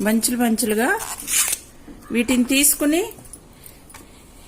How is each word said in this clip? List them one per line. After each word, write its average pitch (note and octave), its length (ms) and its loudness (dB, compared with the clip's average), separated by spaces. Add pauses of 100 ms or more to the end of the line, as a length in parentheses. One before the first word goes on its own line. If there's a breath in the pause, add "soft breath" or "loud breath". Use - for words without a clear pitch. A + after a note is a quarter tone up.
బంచులు A3 340 2
బంచులుగా. A#3 640 2 (1120)
వీటిని A#3+ 320 2
తీసుకుని, D4 600 2 (1400 loud breath)